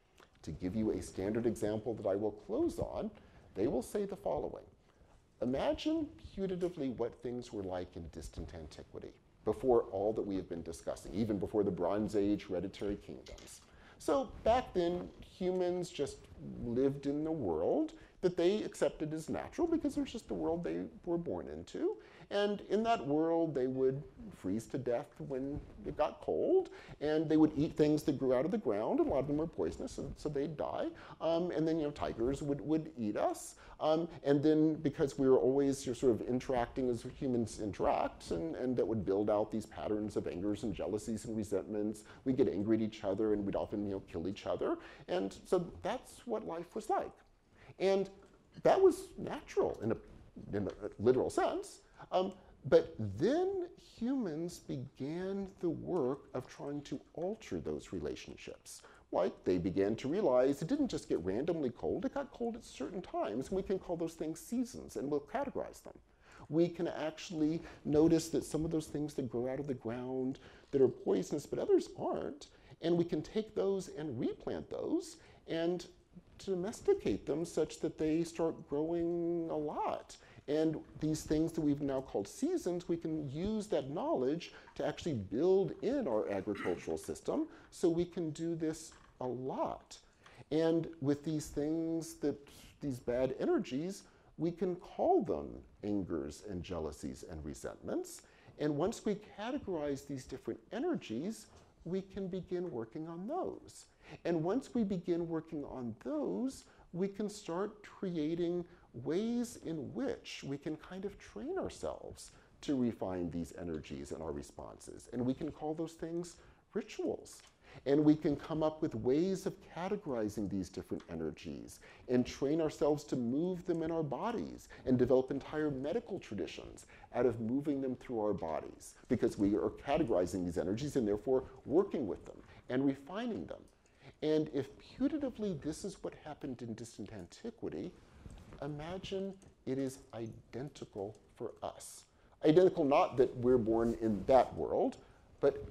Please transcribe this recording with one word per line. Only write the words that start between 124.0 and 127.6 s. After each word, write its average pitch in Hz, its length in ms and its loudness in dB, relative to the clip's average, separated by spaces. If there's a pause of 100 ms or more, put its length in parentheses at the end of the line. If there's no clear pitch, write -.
bodies 131 640 -4 (180)
and 127 100 6
develop 127 340 6
entire 151 400 -2
medical 160 480 -2
traditions 69 680 -8 (280)
out 123 120 4
of 113 120 4
moving 135 440 0